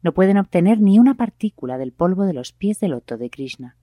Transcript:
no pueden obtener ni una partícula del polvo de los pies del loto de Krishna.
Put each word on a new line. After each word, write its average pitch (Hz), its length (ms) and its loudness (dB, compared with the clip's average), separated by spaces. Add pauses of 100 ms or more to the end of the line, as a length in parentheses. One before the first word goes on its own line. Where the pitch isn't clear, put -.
no 170 140 -4
pueden 196 240 2
obtener 190 420 0
ni 196 160 6
una 247 200 6
partícula 202 600 -8
del 131 160 -10
polvo 185 320 -2
de 185 80 -2
los 127 180 -10
pies 202 280 -6
del 202 100 -2
loto 120 300 -8
de 120 100 -8
Krishna. 127 540 -14